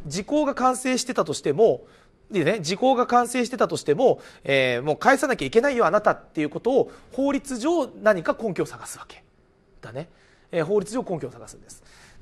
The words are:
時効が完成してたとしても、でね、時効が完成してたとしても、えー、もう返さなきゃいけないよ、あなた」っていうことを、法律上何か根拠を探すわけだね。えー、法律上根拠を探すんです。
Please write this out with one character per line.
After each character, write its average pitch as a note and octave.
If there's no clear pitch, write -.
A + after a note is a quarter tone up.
時 E3+
効 D4+
が C#4
完 B3+
成 B3+
し -
て B3+
た A#3
と D3
し -
て D#3
も、 E3+
で F#3
ね、 G3+
時 E3
効 C4
が A#3+
完 A#3+
成 B3
し G#3
て E3+
た G#3
と D#3+
し -
て D3+
も、 G3
え C3
ー、 B2
も D3+
う C3+
返 C4
さ D4
な B3
き D#3+
ゃ C#3
い B2+
け A3+
な C#4+
い B3+
よ、 A3+
あ D#3+
な G#3
た」 G3+
っ -
て -
い D3
う D3
こ D#3+
と A3+
を、 B3+
法 C#4
律 C4
上 C#4+
何 G3
か D4
根 G#3
拠 E3+
を D3
探 -
す -
わ -
け -
だ G#2+
ね。 C#3
え E3+
ー、 -
法 G3+
律 G3+
上 A#3+
根 F3
拠 C3+
を B2
探 A2
す -
ん -
で -
す。 -